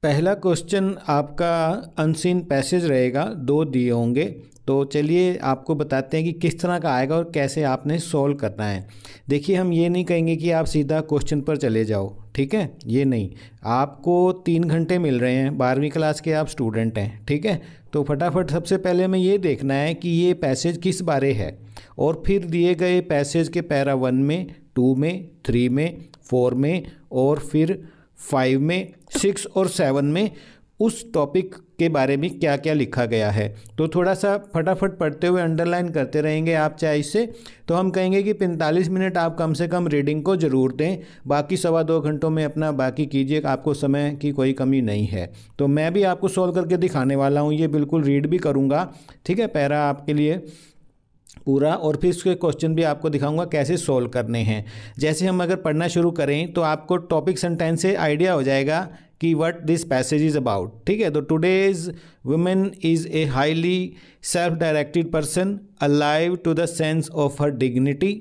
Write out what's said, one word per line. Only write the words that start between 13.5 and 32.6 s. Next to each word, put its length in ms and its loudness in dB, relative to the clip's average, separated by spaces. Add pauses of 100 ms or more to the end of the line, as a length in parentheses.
आपको 680 2
तीन 320 0
घंटे 340 0
मिल 220 0
रहे 140 2
हैं, 240 0
बारहवीं 320 0
क्लास 300 -2
के 120 -2
आप 160 0
स्टूडेंट 500 -2
हैं, 300 -6
ठीक 180 0
है। 160 -2 (300)
तो 100 0
फटाफट 480 0
सबसे 260 0
पहले 280 2
हमें 140 0
ये 200 2
देखना 360 0
है 200 0
कि 140 -6
ये 260 4
पैसेज 420 -2
किस 260 -2
बारे 300 2
है, 260 -4 (400)
और 280 0
फिर 180 2
दिए 300 2
गए 260 2
पैसेज 480 0
के 120 -2
पैरा 340 0
वन 200 0
में, 320 0 (280)
टू 200 4
में, 340 -2 (180)
थ्री 220 2
में, 280 0 (340)
फ़ोर 240 2
में, 280 0 (300)
और 260 2
फिर 460 0 (460)
फ़ाइव 300 2
में, 320 -2 (300)
सिक्स 240 0 (100)
और 120 2
सेवन 360 0
में 260 0 (500)
उस 320 -2
टॉपिक 420 0 (240)
के 100 2
बारे 280 2
में 220 -4
क्या 180 2
क्या 180 -2